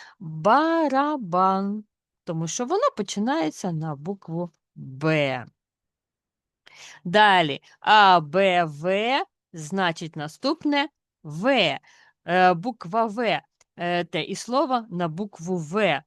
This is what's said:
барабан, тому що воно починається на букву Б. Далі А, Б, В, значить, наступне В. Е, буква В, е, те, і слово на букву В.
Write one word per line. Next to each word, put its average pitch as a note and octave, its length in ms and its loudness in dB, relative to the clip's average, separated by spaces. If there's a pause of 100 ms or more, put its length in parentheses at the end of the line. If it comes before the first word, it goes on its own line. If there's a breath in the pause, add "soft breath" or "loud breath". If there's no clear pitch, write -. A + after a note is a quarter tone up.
(180 loud breath)
барабан, G#3+ 1700 0 (400)
тому E3 240 -4
що B3 160 -6
воно G#4 320 0
починається G#3+ 760 -4
на D#3 240 -6
букву E3+ 540 -8 (240)
Б. C#3 720 -2 (1600 loud breath)
Далі F3+ 580 4 (180 soft breath)
А, G3 400 6
Б, F3+ 440 2
В, G3 600 -2 (280)
значить, E3 640 -4
наступне C#4+ 720 -2 (340)
В. E3+ 560 0 (480 soft breath)
Е, F3+ 280 4
буква A3 520 -4
В, G#3 360 -2 (340)
е, F3 280 -2
те, E3 180 -6
і F#3+ 140 -8
слово B3 540 -2
на F3 180 -4
букву F3+ 500 -6
В. D#3+ 480 -2